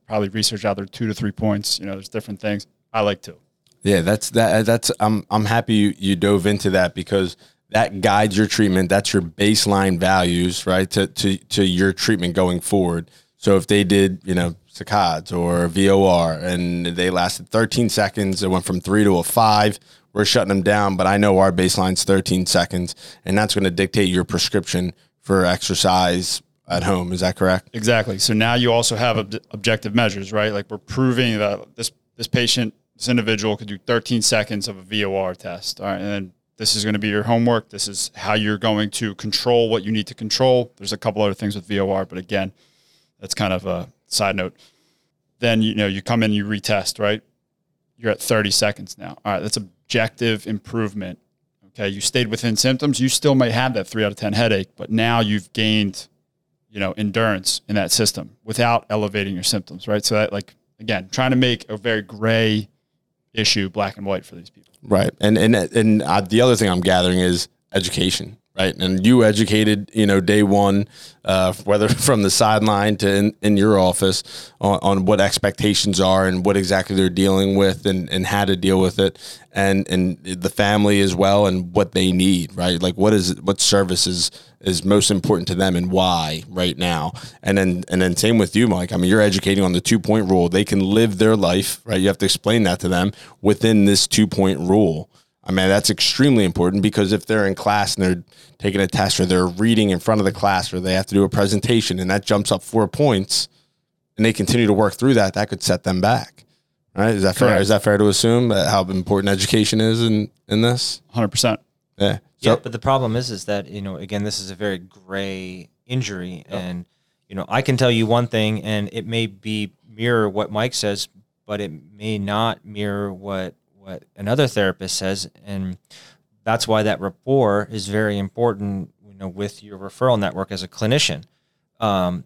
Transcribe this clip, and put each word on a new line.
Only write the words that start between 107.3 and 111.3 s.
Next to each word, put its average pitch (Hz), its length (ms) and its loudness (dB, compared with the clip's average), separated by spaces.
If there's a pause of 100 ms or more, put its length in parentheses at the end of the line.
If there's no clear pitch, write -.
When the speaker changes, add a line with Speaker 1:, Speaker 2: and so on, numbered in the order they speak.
Speaker 2:
fair? - 120 2
Speaker 1:
Correct. 101 160 2
Speaker 2:
Is 101 60 -2
that 104 120 4
fair 104 160 2
to 104 120 4
assume 117 400 2
that 98 200 0
how 98 140 2
important 95 460 0
education 104 520 0
is 113 220 2
in, 107 260 0 (180)
in 110 140 0
this? 120 480 -2
Speaker 1:
Hundred 113 200 -2
percent. 110 300 -2 (380)